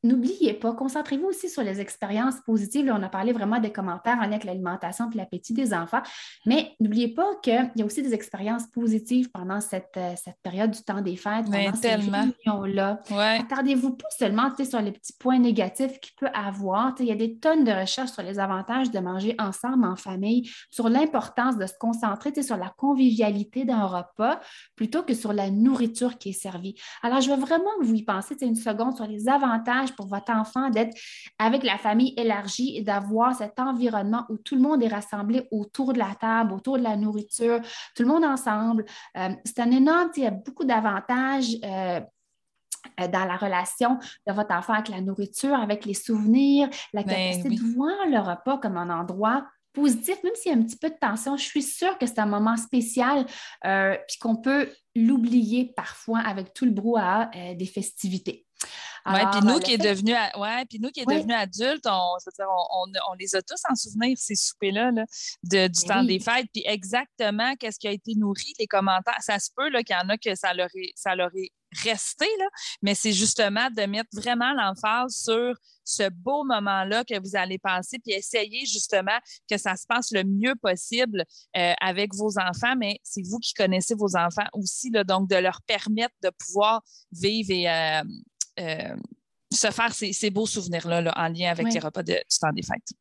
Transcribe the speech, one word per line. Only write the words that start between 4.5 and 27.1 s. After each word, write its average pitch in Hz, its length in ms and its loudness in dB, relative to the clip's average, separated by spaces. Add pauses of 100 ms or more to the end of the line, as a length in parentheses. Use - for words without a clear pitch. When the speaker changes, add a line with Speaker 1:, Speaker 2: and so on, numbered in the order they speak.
Speaker 1:
puis 226 80 -6
l'appétit 214 360 -6
des 226 200 0
enfants, 170 280 0 (440)
mais 254 340 2
n'oubliez 226 300 2
pas 370 340 0
qu'il 247 320 2
y 226 60 0
a 208 40 2
aussi 214 160 -4
des 262 120 0
expériences 220 540 -4
positives 233 640 0
pendant 190 300 -6
cette, 190 360 -8
euh, 180 160 -6 (100)
cette 180 180 -16
période 196 300 0
du 214 100 -8
temps 202 200 -4
des 180 140 -2
fêtes, 214 340 -2
Speaker 2:
Mais 202 160 2
Speaker 1:
pendant 196 100 0
ces 226 60 -4
Speaker 2:
tellement. 208 440 2 (200)
Speaker 1:
réunions-là. 196 540 0 (120)
Speaker 2:
Ouais. 214 300 2
Speaker 1:
Attardez-vous 262 540 0
pas - 120 -14 (100)
seulement, 226 340 2
tu 277 120 -4
sais, 262 60 -4
sur 233 120 -2
les 202 100 -2
petits - 280 -14
points 254 200 4
négatifs 240 600 2
qu'il - 160 -20
peut - 180 -2
avoir. 202 640 0
Tu - 80 -18
sais, - 20 -
il 233 40 2
y - 20 2
a 208 40 2
des 226 220 -2
tonnes 320 260 4
de 226 80 4
recherches 196 400 -2
sur 196 120 -10
les 196 160 -6
avantages 233 520 0
de 208 80 -2
manger 190 400 -2
ensemble 226 460 0
en 185 100 0
famille, 202 540 -2 (220)
sur 226 180 0
l'importance 254 680 2
de 190 80 -2
se 185 140 -8
concentrer, 226 520 -2
tu 285 100 -2
sais, 269 60 -4
sur 220 100 -2
la 185 200 -6
convivialité 240 880 2
d'un 220 200 2
repas 214 540 -2 (360)
plutôt 233 280 -2
que 277 100 0
sur 220 200 -2
la 196 160 0
nourriture 240 680 2
qui - 120 -10
est 190 40 -8
servie. 185 420 -8 (280)
Alors, 247 180 2